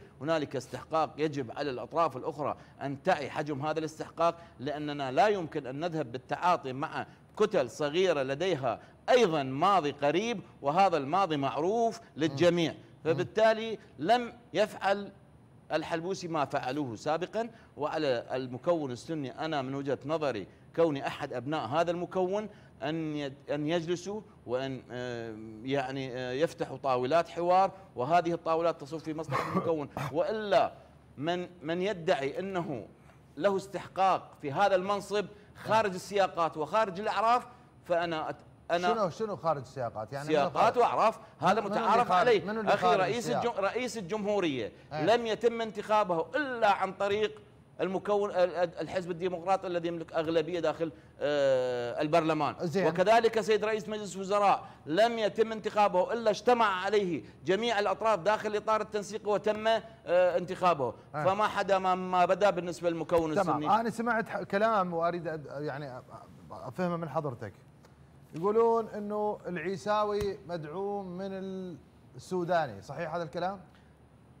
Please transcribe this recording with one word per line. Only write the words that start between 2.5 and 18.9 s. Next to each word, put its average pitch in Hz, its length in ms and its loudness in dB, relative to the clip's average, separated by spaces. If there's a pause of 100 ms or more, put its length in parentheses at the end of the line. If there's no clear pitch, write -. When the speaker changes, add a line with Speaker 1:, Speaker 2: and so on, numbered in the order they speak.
Speaker 1:
أن 139 220 -6
تعي 151 260 2
حجم 147 360 -4
هذا 156 140 0
الاستحقاق، 160 560 -2 (240)
لأننا 143 520 -4
لا 165 160 6
يمكن 160 400 -2
أن 131 120 -8
نذهب 156 320 -4
بالتعاطي 143 640 -2
مع 135 320 -6 (320)
كتل 196 320 2
صغيرة 151 540 2
لديها 139 560 -2 (300)
أيضا 190 340 6
ماضي 147 480 2
قريب، 160 500 0 (200)
وهذا 170 360 4
الماضي 156 400 0
معروف 175 600 0 (180)
للجميع. 160 540 2
Speaker 2:
مم. - 60 -12 (260)
Speaker 1:
فبالتالي 220 760 2 (200)
لم 233 340 2 (200)
يفعل 196 580 0 (600)
الحلبوسي 165 560 -4
ما 160 180 0
فعلوه 135 500 -4
سابقا، 170 540 -4 (280)
وعلى 139 540 0
المكون 131 600 -2